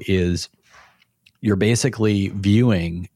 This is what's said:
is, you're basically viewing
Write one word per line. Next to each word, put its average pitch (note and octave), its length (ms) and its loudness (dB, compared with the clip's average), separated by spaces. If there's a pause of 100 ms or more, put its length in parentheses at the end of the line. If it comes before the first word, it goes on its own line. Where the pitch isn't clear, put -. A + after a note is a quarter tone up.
is, F2 440 -2 (920)
you're G#2+ 140 0
basically G#2+ 760 0
viewing G2 880 0